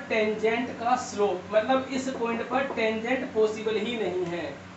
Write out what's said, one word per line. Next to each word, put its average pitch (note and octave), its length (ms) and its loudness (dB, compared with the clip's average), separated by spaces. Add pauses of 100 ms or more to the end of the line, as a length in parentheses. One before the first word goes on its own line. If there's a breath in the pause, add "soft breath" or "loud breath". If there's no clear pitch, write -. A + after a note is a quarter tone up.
टेंजेंट A3 600 2
का - 280 2
स्लोप, G3 460 0 (120)
मतलब C4 380 4
इस C4 160 -2
पॉइंट A#3 400 -2
पर C4+ 280 0
टेंजेंट A#3 580 0
पॉसिबल G#3+ 420 2
ही A#3 200 0
नहीं F#3 280 0
है। E3+ 520 -6